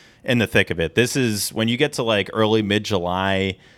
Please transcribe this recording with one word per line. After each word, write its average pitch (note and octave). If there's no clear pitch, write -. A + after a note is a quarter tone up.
in B2
the G#2+
thick -
of E2+
it. E2
This A#2
is A2
when A2
you A#2+
get D3
to, C3+
like, G#2
early A2
mid-July, G2